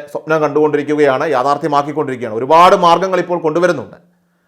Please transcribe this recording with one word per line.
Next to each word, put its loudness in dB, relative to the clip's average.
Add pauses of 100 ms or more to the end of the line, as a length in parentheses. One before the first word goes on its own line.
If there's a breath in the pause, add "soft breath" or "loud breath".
(120)
സ്വപ്നം -4
കണ്ടുകൊണ്ടിരിക്കുകയാണ്, 0 (100)
യാഥാർത്ഥ്യമാക്കിക്കൊണ്ടിരിക്കുകയാണ്. -4
ഒരുപാട് 6 (100)
മാർഗങ്ങൾ 2
ഇപ്പോൾ -4
കൊണ്ടുവരുന്നുണ്ട്. -2 (500)